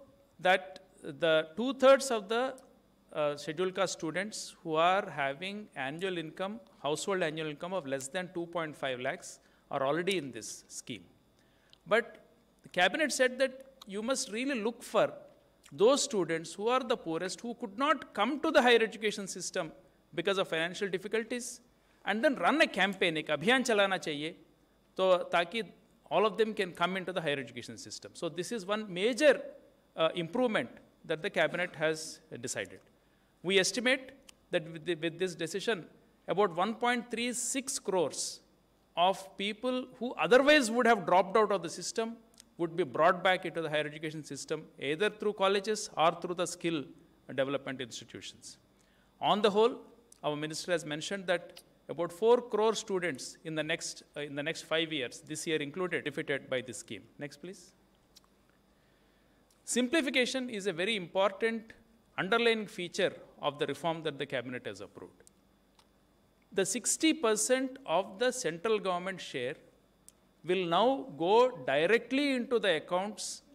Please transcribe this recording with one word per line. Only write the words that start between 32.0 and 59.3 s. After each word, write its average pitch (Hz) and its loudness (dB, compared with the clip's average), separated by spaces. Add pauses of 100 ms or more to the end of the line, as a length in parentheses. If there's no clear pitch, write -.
decided. 107 -6 (640)
We 190 2
estimate 254 0 (400)
that 165 -2
with, 160 -16
the, 175 -2
with 156 -4
this 185 -2
decision, 170 -4 (440)
about 180 2
one 202 0
point 240 -2
three 240 -2
six - -4
crores - -2 (560)
of 185 2
people 254 -2 (140)
who 247 -4
otherwise 254 8
would 233 4
have 214 6
dropped 185 4
out 214 6
of 196 2
the 170 -8
system 226 -6 (420)
would 165 -2
be 180 2
brought 160 4
back 185 4
into 165 -4
the 156 -4
higher 151 0
education 156 -8
system, 151 -8 (160)
either 156 0
through 208 -2
colleges 208 0
or 160 6 (100)
through 175 2
the 175 0
skill 160 -2 (520)
development 135 -2
institutions. - -14 (640)
On 185 2
the 214 4
whole, 220 4 (480)
our 151 -2
minister 156 -6
has 160 0
mentioned 156 -6
that 175 -4 (280)
about 170 -4
four 233 6
crore 220 0
students 175 -4
in 160 -8
the 156 0
next, 165 -6 (120)
uh, 151 -6
in 143 -8
the 143 -4
next 160 -4
five 160 -2
years, 127 -6
this 151 -8
year 160 0
included, 156 -4
benefited 151 -4
by 131 0
this 123 -12
scheme. 101 -12 (180)
Next, 143 -12
please. - -16 (1900)